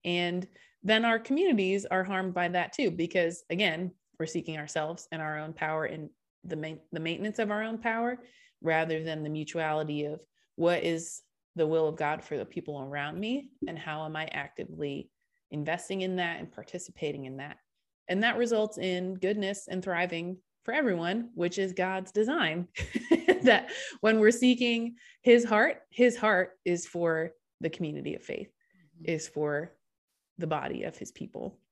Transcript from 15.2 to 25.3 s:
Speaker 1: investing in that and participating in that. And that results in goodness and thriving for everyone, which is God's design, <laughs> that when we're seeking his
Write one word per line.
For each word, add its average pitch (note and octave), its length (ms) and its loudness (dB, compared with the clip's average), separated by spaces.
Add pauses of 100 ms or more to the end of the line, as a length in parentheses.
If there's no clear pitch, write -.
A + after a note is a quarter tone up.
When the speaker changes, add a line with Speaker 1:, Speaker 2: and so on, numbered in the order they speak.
Speaker 1:
investing E3+ 520 -4
in F#3 140 -2
that E3+ 220 -4
and - 140 -14
participating D3 720 -10
in C3 140 -12
that. C#3+ 180 -12 (520)
And F#3 140 2
that A3+ 160 2
results A3 400 2
in F#3 360 -2
goodness G3+ 540 -2
and F#3 140 -4
thriving F3 540 -2 (280)
for A3+ 100 -4
everyone, A3 600 0
which F3 240 -2
is F#3+ 140 -2
God's F#3+ 400 -2
design, G#3 560 0 (380)
<laughs> - 40 0 (320)
that - 280 8 (320)
when A3 180 6
we're G#3+ 100 10
seeking A#3+ 680 4 (260)
his A#3+ 220 10